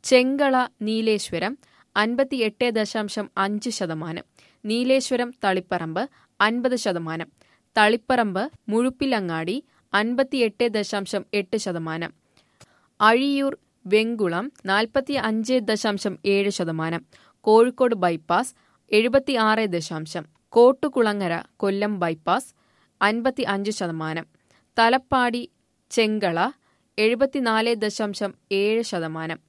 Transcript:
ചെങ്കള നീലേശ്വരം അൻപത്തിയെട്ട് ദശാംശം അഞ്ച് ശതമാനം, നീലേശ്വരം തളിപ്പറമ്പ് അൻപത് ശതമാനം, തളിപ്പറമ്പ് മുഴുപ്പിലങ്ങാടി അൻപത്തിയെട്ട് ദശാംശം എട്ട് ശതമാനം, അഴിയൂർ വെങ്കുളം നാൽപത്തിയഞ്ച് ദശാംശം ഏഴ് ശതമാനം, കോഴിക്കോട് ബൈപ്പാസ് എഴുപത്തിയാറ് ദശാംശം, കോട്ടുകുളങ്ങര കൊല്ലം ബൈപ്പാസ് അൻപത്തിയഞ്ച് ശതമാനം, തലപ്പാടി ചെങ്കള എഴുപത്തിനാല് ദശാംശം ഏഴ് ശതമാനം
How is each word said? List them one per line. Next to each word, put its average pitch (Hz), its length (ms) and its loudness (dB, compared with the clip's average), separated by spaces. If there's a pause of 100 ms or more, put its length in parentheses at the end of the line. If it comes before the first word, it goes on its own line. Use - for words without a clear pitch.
ചെങ്കള 262 500 4 (280)
നീലേശ്വരം 214 720 -2 (420)
അൻപത്തിയെട്ട് 240 720 0
ദശാംശം 214 560 -4 (100)
അഞ്ച് 208 340 -2
ശതമാനം, 165 540 -6 (400)
നീലേശ്വരം 247 680 0 (100)
തളിപ്പറമ്പ് 180 640 -2 (380)
അൻപത് 240 360 2
ശതമാനം, 165 520 -4 (480)
തളിപ്പറമ്പ് 220 680 2 (260)
മുഴുപ്പിലങ്ങാടി 220 880 -2 (360)
അൻപത്തിയെട്ട് 240 760 0
ദശാംശം 202 540 -4 (100)
എട്ട് 208 240 -2
ശതമാനം, 165 540 -6 (920)
അഴിയൂർ 269 540 2 (320)
വെങ്കുളം 214 600 0 (200)
നാൽപത്തിയഞ്ച് 226 960 0
ദശാംശം 208 520 -2 (120)
ഏഴ് 202 240 2
ശതമാനം, 165 520 -4 (420)
കോഴിക്കോട് 233 500 6
ബൈപ്പാസ് 175 580 0 (380)
എഴുപത്തിയാറ് 226 760 2
ദശാംശം, 160 580 -6 (280)
കോട്ടുകുളങ്ങര 233 840 4 (220)
കൊല്ലം 202 420 -2
ബൈപ്പാസ് 175 520 -2 (500)
അൻപത്തിയഞ്ച് 214 680 0
ശതമാനം, 160 560 -6 (500)
തലപ്പാടി 240 640 2 (480)
ചെങ്കള 208 480 0 (600)
എഴുപത്തിനാല് 233 800 2
ദശാംശം 208 540 -4 (220)
ഏഴ് 214 300 0
ശതമാനം 165 560 -6 (100)